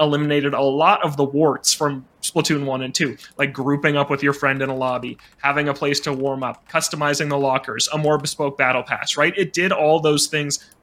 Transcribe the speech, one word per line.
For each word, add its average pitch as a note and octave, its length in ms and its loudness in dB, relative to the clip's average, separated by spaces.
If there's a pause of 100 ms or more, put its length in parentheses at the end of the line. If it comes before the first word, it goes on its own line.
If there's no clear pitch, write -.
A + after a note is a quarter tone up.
eliminated D3 520 2
a B2+ 80 0
lot C#3+ 440 4
of D3 120 -2
the C#3+ 60 2
warts C#3 500 2
from C#3+ 320 -2 (180)
Splatoon D3+ 420 -2
one C3 180 -4
and C3 100 -8
two, C3 240 -2 (200)
like C#3 160 0
grouping C#3+ 440 0
up C#3+ 140 2
with C#3 100 0
your C#3+ 120 2
friend C3+ 280 0
in C3+ 80 -2
a C3+ 60 -4
lobby, B2 420 -4 (240)
having C#3+ 280 0
a C#3 60 0
place C#3+ 260 -2
to D3+ 120 -4
warm C3+ 300 -2
up, A#2+ 260 -8
customizing D3 600 -2
the C#3+ 100 0
lockers, C3 540 -2
a D3+ 60 -2
more D3+ 200 2
bespoke C#3+ 400 -4
battle B2+ 240 2
pass, - 340 -4
right? D#3 220 2
It F3+ 140 -2
did F3+ 180 0
all D#3+ 300 4
those D3+ 260 2
things D3 420 -4 (140)